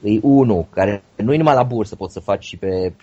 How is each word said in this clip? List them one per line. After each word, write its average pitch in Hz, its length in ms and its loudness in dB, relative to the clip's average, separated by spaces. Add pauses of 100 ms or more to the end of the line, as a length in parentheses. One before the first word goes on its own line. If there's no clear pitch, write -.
e 107 180 2
unul 127 480 4
care 98 340 -2 (120)
nu-i 123 220 -2
numai 156 180 4
la 127 80 2
bursă, 117 320 -6
poți 98 180 -12
să - 60 -12
faci 95 240 -4
și - 140 -18
pe, 92 460 -4